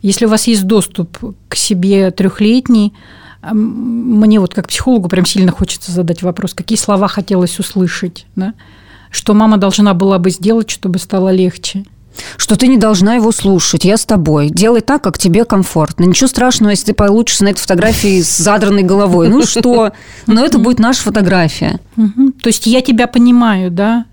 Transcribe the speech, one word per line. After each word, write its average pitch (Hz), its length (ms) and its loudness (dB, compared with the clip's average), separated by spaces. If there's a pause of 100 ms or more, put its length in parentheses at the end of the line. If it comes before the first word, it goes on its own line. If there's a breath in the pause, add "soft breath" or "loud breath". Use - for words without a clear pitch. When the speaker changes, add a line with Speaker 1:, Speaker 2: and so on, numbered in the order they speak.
Speaker 1:
если 196 220 0
у 220 40 2
вас 214 180 0
есть 220 200 2
доступ 190 500 -2 (320)
к - 60 -10
себе 190 560 0
трёхлетней, 214 800 0 (480 loud breath)
м, - 160 -4 (640)
мне 214 200 4
вот 185 140 -2
как - 140 -6
психологу 220 420 -2
прям 185 160 0
сильно 185 260 0
хочется - 400 -6
задать 175 300 -4
вопрос, 180 320 -6
какие 220 240 -4
слова 202 300 0
хотелось 185 520 -2
услышать, - 680 -6 (100)
да? 190 180 -6 (560 soft breath)
Что - 240 -2
мама 214 240 4
должна 196 360 2
была 196 260 2
бы 180 100 0
сделать, 214 400 -2
чтобы 185 300 -6
стало 190 300 -2
легче? 190 560 -2 (520 loud breath)
Speaker 2:
Что - 180 0
ты 254 120 2
не 262 100 4
должна 214 380 2
его 226 160 2
слушать, 180 540 0
я 202 120 4
с - 80 -4
тобой. 151 460 0
Делай 220 300 2
так, 277 220 -2
как 185 140 -4
тебе 202 280 2
комфортно. 175 580 -2
Ничего 180 240 2
страшного, 226 440 0
если - 160 -2
ты 208 60 -2
получишься 208 500 0
на 196 60 2
этой 196 120 -4
фотографии 190 600 0
с - 160 -2
задранной 202 460 0
головой. 180 460 2
Ну 254 140 4
что? 233 500 0 (340 loud breath)
Но 226 180 2
это 294 140 2
будет 247 180 2
наша 240 240 2
фотография. 185 800 -2 (160)
Speaker 1:
Мгм. 226 380 0
То - 160 -4
есть - 180 -2
я 254 140 2
тебя 240 260 2
понимаю, 240 640 2
да? 220 420 -2